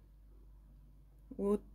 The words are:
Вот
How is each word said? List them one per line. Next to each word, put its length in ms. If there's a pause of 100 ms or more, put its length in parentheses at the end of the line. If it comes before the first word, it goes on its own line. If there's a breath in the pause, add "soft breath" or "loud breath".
(1400)
Вот 260 (120)